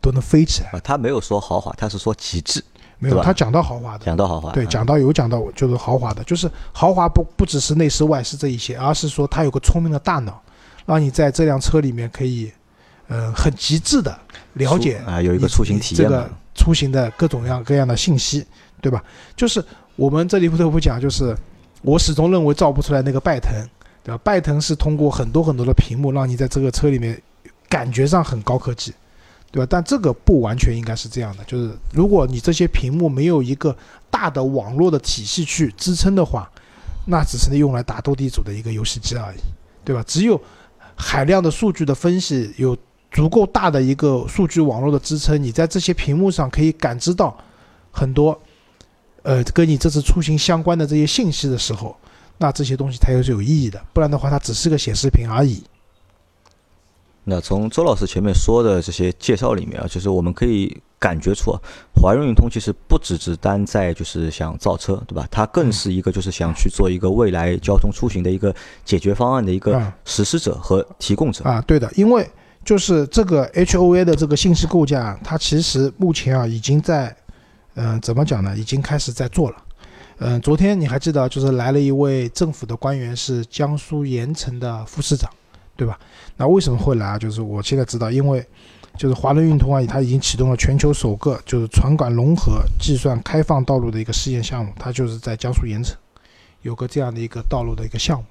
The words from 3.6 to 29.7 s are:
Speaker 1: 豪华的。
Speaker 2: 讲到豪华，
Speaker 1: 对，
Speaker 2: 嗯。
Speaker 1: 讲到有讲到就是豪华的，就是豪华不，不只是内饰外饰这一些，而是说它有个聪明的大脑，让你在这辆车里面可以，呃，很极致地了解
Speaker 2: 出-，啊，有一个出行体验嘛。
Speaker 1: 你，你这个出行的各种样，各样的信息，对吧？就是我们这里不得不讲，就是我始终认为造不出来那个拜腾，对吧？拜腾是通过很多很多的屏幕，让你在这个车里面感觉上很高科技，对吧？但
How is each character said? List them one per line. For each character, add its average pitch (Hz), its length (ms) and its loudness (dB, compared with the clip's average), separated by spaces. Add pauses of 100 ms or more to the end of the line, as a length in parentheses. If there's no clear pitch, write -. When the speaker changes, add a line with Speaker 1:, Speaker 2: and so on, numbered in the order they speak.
Speaker 1:
豪 120 160 -4
华 117 180 -12
的。 - 80 -10
Speaker 2:
讲 82 100 -2
到 95 120 4
豪 82 120 -2
华， 80 120 -8
Speaker 1:
对， 131 120 -2
Speaker 2:
嗯。 113 40 -4
Speaker 1:
讲 113 180 -2
到 143 100 4
有 139 160 4
讲 143 160 2
到 113 160 -2 (100)
就 135 140 0
是 120 80 2
豪 123 220 -2
华 120 160 -2
的， 120 100 -10
就 175 120 -2
是 170 140 -2 (220)
豪 180 220 2
华 180 160 2
不， 170 160 2 (100)
不 - 80 2
只 151 160 -2
是 151 140 -2
内 156 160 4
饰 151 140 0
外 151 200 2
饰 - 140 -10
这 139 120 -4
一 123 80 -6
些， 117 200 -10
而 135 160 0
是 151 160 -2
说 143 180 -2
它 - 160 0
有 143 60 2
个 131 100 -2
聪 - 220 4
明 165 100 0
的 147 60 -2
大 165 220 -2
脑， 113 200 -10 (460)
让 160 160 2
你 143 80 2
在 143 220 2
这 160 140 2
辆 143 140 2
车 156 200 2
里 139 120 0
面 117 220 -6
可 139 100 -6
以， 117 280 -4 (560)
呃， 113 260 -4
很 - 220 2
极 151 240 0
致 269 240 2
地 107 120 -6 (380)
了 135 240 2
解 147 220 0
Speaker 2:
出-， 120 100 -10
啊， 87 120 -2
有 87 120 2
一 90 60 2
个 - 80 2
出 - 180 4
行 101 140 0
体 - 160 -6
验 143 140 4
嘛。 135 80 2
Speaker 1:
你， 120 60 -2
你 - 0 -
这 - 60 -10
个 - 80 -16 (160)
出 - 200 4
行 147 180 0
的 131 260 0
各 170 100 2
种 123 180 -2
样， 123 180 -2
各 139 120 0
样 135 120 4
的 120 100 0
信 151 200 2
息， 143 280 -2 (340)
对 135 120 0
吧？ 117 120 -4 (320)
就 247 120 0
是 208 160 0 (320)
我 135 120 2
们 156 200 2
这 202 100 2
里 175 100 4
不 165 80 0
得 165 140 2
不 147 100 2
讲， 120 220 2
就 139 80 0
是 127 260 -2 (460)
我 143 160 4
始 160 160 2
终 156 180 2
认 175 140 4
为 147 80 4
造 147 180 4
不 139 120 0
出 147 100 -2
来 135 80 2
那 139 100 0
个 131 80 0
拜 147 200 -2
腾， - 120 -2 (520)
对 113 100 -10
吧？ 117 100 -8
拜 208 160 2
腾 147 220 0
是 151 140 -2
通 151 200 0
过 147 140 2
很 127 180 -4
多 131 140 2
很 156 160 0
多 123 80 -2
的 131 80 4
屏 - 240 0
幕， 139 140 -2
让 135 180 -2
你 123 80 -4
在 131 100 0
这 139 140 -2
个 135 80 0
车 147 220 0
里 131 80 0
面 117 200 -6 (480)
感 127 240 -2
觉 123 140 0
上 165 180 2
很 123 200 -4
高 131 140 0
科 123 160 -4
技， - 200 -10 (560)
对 143 120 -4
吧？ 127 80 -2
但 175 140 0